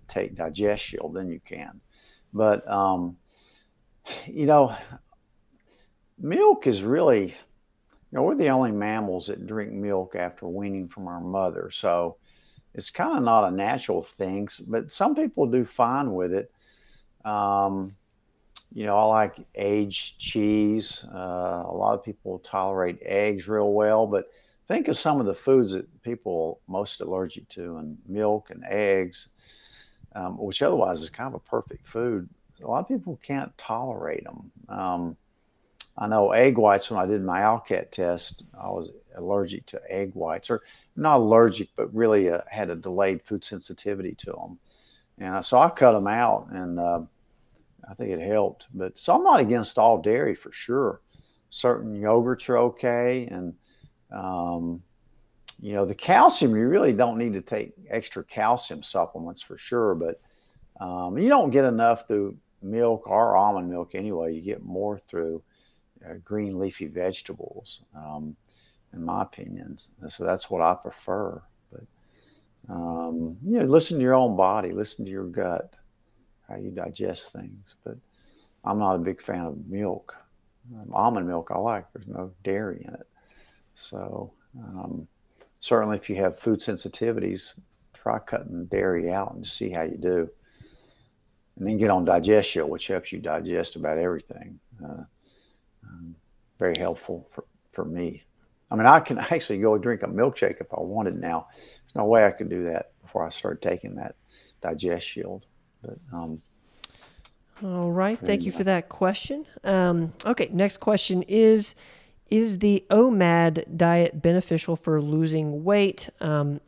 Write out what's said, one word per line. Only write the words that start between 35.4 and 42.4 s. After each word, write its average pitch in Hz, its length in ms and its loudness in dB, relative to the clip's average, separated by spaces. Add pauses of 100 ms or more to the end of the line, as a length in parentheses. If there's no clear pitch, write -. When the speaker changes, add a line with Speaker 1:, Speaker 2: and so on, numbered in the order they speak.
Speaker 1:
I 107 100 -4
know 107 240 4
egg 123 260 6
whites, 101 340 4
when 107 80 -2
I 92 60 0
did 98 180 0
my 92 180 -2
Alcat 107 500 0
test, 87 520 -4 (160)
I 95 100 -10
was 90 220 -8 (240)
allergic 95 520 -4
to - 220 -12
egg 95 240 -6
whites, 82 360 -6
or 92 140 -2 (340)
not 151 240 4
allergic, 110 560 6
but 110 180 -4
really, 107 340 4
uh, 87 180 0